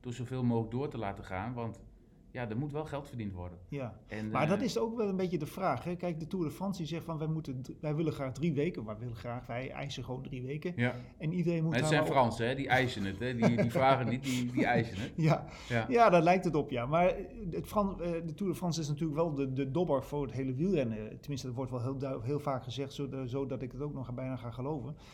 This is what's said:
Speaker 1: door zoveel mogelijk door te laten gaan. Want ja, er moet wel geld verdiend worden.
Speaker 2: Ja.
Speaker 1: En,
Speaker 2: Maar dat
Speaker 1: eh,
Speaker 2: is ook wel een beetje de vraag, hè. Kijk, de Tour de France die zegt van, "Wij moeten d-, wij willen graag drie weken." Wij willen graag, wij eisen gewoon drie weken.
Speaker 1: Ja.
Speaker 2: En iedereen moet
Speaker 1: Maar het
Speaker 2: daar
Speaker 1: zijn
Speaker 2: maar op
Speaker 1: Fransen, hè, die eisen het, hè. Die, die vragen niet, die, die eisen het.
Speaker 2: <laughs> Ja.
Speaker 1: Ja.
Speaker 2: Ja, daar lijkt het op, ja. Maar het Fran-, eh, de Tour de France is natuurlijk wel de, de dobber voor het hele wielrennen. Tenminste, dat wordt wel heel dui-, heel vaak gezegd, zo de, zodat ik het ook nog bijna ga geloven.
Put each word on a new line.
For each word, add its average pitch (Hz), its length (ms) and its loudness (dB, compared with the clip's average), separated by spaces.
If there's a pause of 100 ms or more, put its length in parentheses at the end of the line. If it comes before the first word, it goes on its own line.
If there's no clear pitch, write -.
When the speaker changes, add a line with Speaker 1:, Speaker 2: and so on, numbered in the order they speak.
Speaker 1:
door 123 120 -8
zoveel 127 320 -4
mogelijk 117 280 2
door 135 160 -2
te 139 100 -8
laten 101 260 -4
gaan. 98 300 -4
Want 117 280 -6 (480)
ja, 120 180 -6
er 107 80 -4
moet 143 160 -2
wel 156 120 -2
geld 147 240 -6
verdiend 110 240 -6
worden. 87 260 -10 (100)
Speaker 2:
Ja. 127 380 -6
Speaker 1:
En, 107 240 -6
Speaker 2:
Maar 123 160 2
dat 196 120 2
Speaker 1:
eh, 240 60 0
Speaker 2:
is 233 140 0
ook 226 180 -2
wel 214 120 0
een 185 80 0
beetje 180 220 0
de 147 80 -2
vraag, 156 380 -2
hè. 175 120 -4
Kijk, 175 240 -4
de 160 60 -6
Tour 180 180 -2
de 143 60 -2
France 190 280 -4
die 165 80 -4
zegt 156 180 -6
van, 160 140 -6
"Wij 156 80 -2
moeten 156 360 -2
d-, - 180 -12
wij 151 140 -2
willen 156 180 0
graag 135 200 -4
drie 156 200 0
weken." 143 320 0
Wij 104 140 -6
willen 117 180 -8
graag, 120 300 -6
wij 127 240 -4
eisen 135 340 -6
gewoon 127 180 -6
drie 131 200 -6
weken. 147 340 -4
Speaker 1:
Ja. 120 180 2 (240)
Speaker 2:
En 156 140 -2
iedereen 170 300 2
moet 160 80 2
Speaker 1:
Maar 123 100 4
het - 0 -
Speaker 2:
daar 151 80 4
Speaker 1:
zijn 151 120 6
Speaker 2:
maar 156 100 2
op 143 60 4
Speaker 1:
Fransen, 117 320 4
hè, 135 60 0
die 139 140 -4
eisen 123 360 4
het, 95 140 -2
hè. 123 160 -2
Die, 123 220 6
die 147 140 4
vragen 131 380 6
niet, 127 140 0
die, 123 300 0
die 127 120 4
eisen 117 360 2
het. 120 200 -6
Speaker 2:
<laughs> 156 80 6
Ja. - 160 4 (240)
Speaker 1:
Ja. 113 200 2
Speaker 2:
Ja, 233 220 8
daar 175 120 10
lijkt 180 220 6
het 160 100 2
op, 147 160 2
ja. 120 160 -2
Maar 170 280 4 (360)
het 165 160 -6
Fran-, 196 340 0
eh, 170 120 -2 (140)
de 156 80 -6
Tour 190 180 -2
de - 60 -2
France 165 220 0
is 143 80 -2
natuurlijk 147 300 0
wel 165 160 2
de, 135 180 0
de 135 180 0
dobber 147 340 2
voor 147 180 -4
het 117 100 -4
hele 131 220 -2
wielrennen. 127 680 0
Tenminste, 135 260 -6
dat 123 100 -4
wordt 127 140 -4
wel 123 120 -4
heel 135 160 -2
dui-, 131 240 -4
heel 143 180 0
vaak 139 240 -2
gezegd, 135 280 -6
zo 143 160 -4
de, 131 180 -6
zodat 131 360 -4
ik 127 100 -8
het 127 80 -10
ook 147 140 -6
nog 123 200 -6
bijna 131 220 -4
ga 117 140 -8
geloven. 131 460 -6 (180)